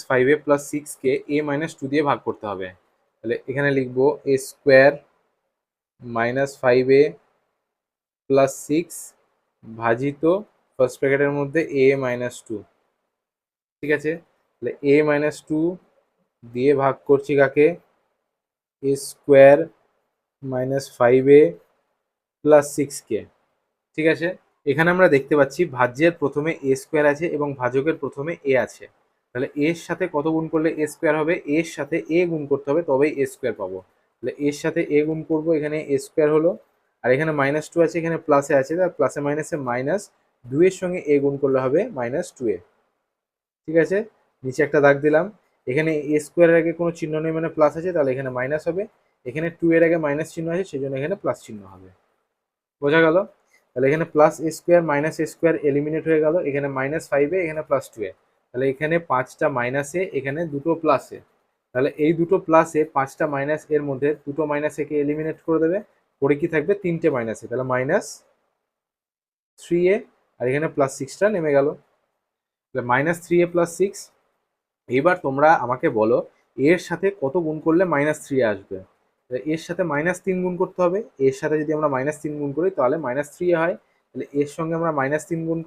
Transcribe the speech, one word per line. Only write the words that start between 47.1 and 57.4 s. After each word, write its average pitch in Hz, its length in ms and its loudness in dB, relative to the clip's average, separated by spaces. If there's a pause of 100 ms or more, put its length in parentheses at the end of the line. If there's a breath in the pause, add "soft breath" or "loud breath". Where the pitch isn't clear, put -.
নেই 160 140 -2
মানে 160 180 -4
প্লাস 147 240 4
আছে, 175 160 -6
তাহলে 143 180 0
এখানে 135 240 -6
মাইনাস 139 320 -4
হবে। 185 140 -4 (420)
এখানে 147 220 -6 (120)
টু 170 160 0
এর 165 120 6
আগে 170 180 2
মাইনাস 147 280 -2
চিহ্ন 165 200 -8
আছে, 185 180 -4
সেই 139 100 -8
জন্য 139 180 -6
এখানে 160 240 -4
প্লাস 135 220 -4
চিহ্ন 107 160 -16 (120)
হবে। 92 160 -20 (920)
বোঝা 147 240 2
গেল? 160 120 4 (540)
তাহলে 127 180 -2
এখানে 160 240 0
প্লাস 151 200 6 (140)
এ - 100 -2
স্কয়ার 175 240 4 (100)
মাইনাস 147 320 -2
এ - 100 -4
স্কয়ার 165 220 0 (140)
এলিমিনেট 151 400 -2
হয়ে 156 160 2
গেল। 156 100 2 (140)
এখানে 143 180 -4 (100)
মাইনাস 147 340 -4
ফাইভ 143 240 2
এ, - 100 -2